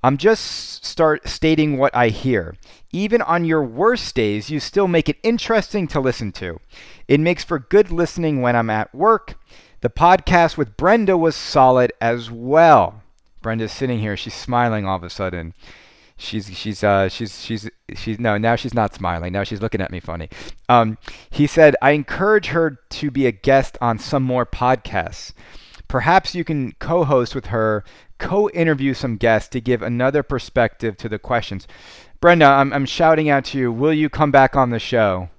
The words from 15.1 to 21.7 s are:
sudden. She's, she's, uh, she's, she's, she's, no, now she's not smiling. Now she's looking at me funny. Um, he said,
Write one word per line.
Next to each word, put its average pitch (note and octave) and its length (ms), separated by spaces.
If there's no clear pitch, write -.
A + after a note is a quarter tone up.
sudden. F2 440
She's, G2+ 400
she's, G#2 260
uh, G2 260
she's, - 340
she's, A2 260
she's, G#2 240
no, A2 180
now A2+ 180
she's A#2 180
not A2 220
smiling. F2 360
Now G2 120
she's G2 180
looking G#2+ 200
at F#2 100
me F2+ 80
funny. E2 300
Um, A2+ 300
he - 160
said, D3+ 360